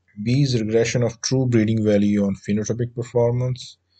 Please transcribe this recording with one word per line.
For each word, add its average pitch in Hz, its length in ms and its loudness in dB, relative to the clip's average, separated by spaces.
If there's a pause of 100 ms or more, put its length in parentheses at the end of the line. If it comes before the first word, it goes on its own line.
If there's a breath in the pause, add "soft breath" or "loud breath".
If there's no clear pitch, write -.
(240)
B 123 160 0
is 123 180 0
regression 113 440 0
of - 180 -2
true 131 240 -2
breeding 113 400 2
value 104 400 2
on 98 120 -2
phenotypic 110 580 -4
performance. 123 840 -2 (240 soft breath)